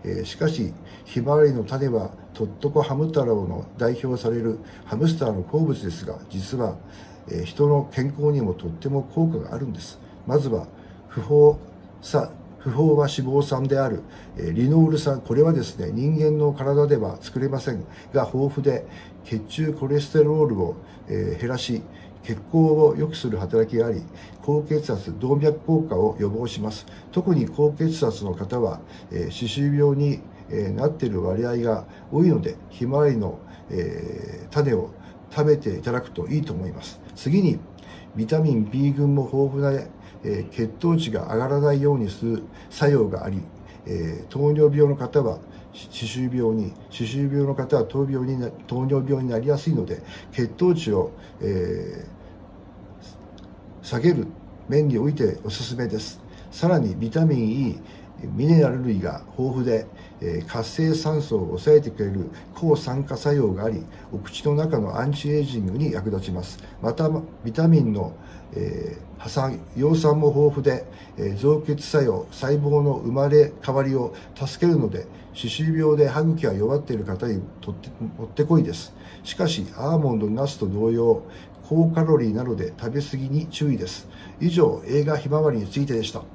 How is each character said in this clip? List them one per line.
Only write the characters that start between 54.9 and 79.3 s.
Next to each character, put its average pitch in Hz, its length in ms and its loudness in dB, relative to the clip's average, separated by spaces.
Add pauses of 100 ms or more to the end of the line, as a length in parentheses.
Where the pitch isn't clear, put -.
お 131 120 2
い 143 60 -2
て 113 280 0
お - 60 -6
す 110 140 -8
す 120 120 -8
め 120 120 -4
で 107 120 -4
す。 - 220 -12 (300)
さ - 180 0
ら 170 100 6
に 104 160 -2
ビ 113 140 -4
タ 160 160 2
ミ 147 100 4
ン 113 160 0 (180)
E、 - 100 -6 (560)
ミ 127 120 0
ネ 165 140 8
ラ 135 80 6
ル 127 140 -4
類 107 180 0
が 76 220 -6 (140)
豊 127 180 -2
富 127 100 -2
で、 113 220 0 (340)
え 85 240 -4
ー、 - 0 -
活 - 240 -8
性 160 240 0
酸 151 280 0
素 117 160 -2
を 92 100 -2
抑 147 300 4
え - 40 6
て - 80 -6
く - 160 -6
れ 196 60 -4
る 160 180 -4 (260)
抗 156 220 0
酸 135 260 -6
化 147 140 -6
作 147 180 0
用 113 180 0
が 98 120 -6
あ 113 40 -2
り、 110 140 -6 (300)
お 107 60 -6
口 - 260 -10
の 147 100 2
中 156 240 0
の 95 180 -4
ア 120 80 -2
ン 143 60 -2
チ 143 180 -4
エ 147 120 2
イ 139 40 0
ジ 123 140 -6
ン 98 60 -2
グ 92 120 -4
に 151 140 0
役 101 200 -4
立 95 140 -4
ち 95 60 -6
ま 87 120 -6
す。 - 160 -14 (220)
ま 113 120 -2
た、 156 160 0 (340)
ビ 113 80 -6
タ 160 160 2
ミ 160 140 8
ン 113 100 2
の、 90 220 -4 (420)
え - 420 -8
ー、 - 240 -18
葉 - 60 -12
酸、 131 320 -2 (160)
葉 147 200 4
酸 151 220 4
も 147 100 6
豊 143 340 4
富 - 20 -4
で、 127 220 2 (320)
え 101 160 -2
ー、 101 40 -6
造 147 220 4
血 147 260 -4
作 143 200 2
用、 95 260 0
細 135 280 -2
胞 143 220 4
の 143 120 2
生 117 180 -4
ま 139 160 2
れ 147 240 8 (100)
変 135 140 -2
わ 135 80 4
り 135 120 0
を 120 180 -2 (220)
助 - 300 -2
け 175 60 6
る 156 80 4
の 113 100 0
で、 90 180 -8 (260)
歯 - 160 -8
周 160 280 -2
病 151 200 4
で 147 100 6
歯 147 160 0
茎 160 220 2
が 104 80 0
弱 110 240 0
っ 143 40 0
て 131 120 -6
い 113 40 -2
る 101 60 -4
方 98 240 -4
に 101 140 -2 (180)
と - 120 -10
っ - 40 -8
て、 - 140 -16 (280)
も - 80 -10
っ - 40 -14
て 147 160 0
こ 160 140 4
い 120 40 4
で 82 100 -4
す。 - 200 -12 (300)
し - 100 -12